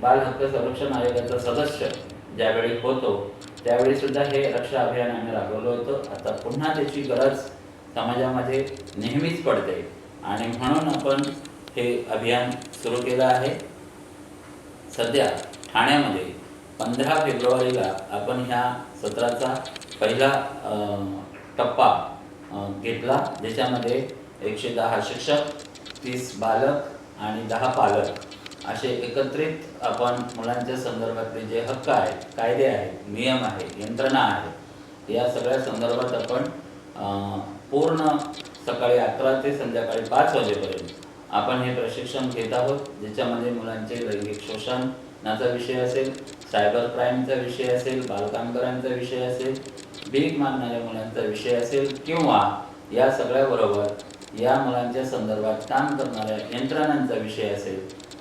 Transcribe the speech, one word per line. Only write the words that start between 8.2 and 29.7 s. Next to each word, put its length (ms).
नेहमीच 460
पडते 500
आणि 220
म्हणून 420
आपण 340
हे 340
अभियान 400
सुरू 460
केलं 280
आहे. 340
सध्या 340
ठाण्यामध्ये 500
पंधरा 460
फेब्रुवारीला 720
आपण 300
ह्या 440
सत्राचा 520
पहिला, 440
अ, 100
टप्पा, 580
अ, 300
घेतला, 440
ज्याच्यामध्ये 680
एकशे 260
दहा 400
शिक्षक, 420
तीस 340
बालक 420
आणि 220
दहा 280
पालक 360
असे 220
एकत्रित 640